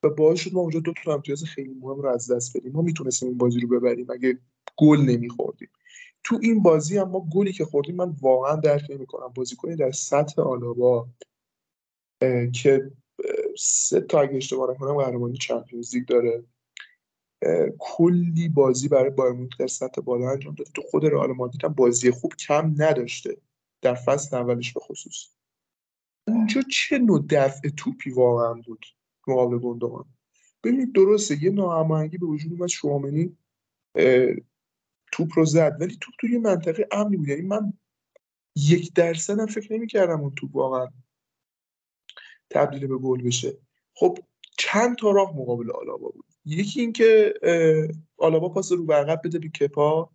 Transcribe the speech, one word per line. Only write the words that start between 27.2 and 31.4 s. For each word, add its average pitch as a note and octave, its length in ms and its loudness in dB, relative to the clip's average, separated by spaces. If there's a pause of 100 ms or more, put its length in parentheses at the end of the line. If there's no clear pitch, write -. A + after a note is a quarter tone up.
دفع C#3 380 0
توپی - 420 -8
واقعاً A#2+ 440 2
بود A#2 320 -16 (420)
مقابل B2 300 2
گوندوغان؟ A#2+ 460 -6 (600)
ببینید، B3+ 280 0
درسته F#3+ 520 4